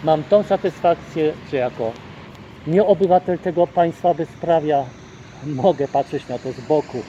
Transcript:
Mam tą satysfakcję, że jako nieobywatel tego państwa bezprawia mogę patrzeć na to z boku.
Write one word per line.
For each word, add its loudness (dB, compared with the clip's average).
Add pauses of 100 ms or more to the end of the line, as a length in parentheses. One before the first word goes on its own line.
Mam 2
tą 4
satysfakcję, 0 (180)
że -4
jako -4 (760)
nieobywatel 2
tego 0
państwa 0
bezprawia 0 (600)
mogę 0
patrzeć -4
na -6
to -8
z -12
boku. -2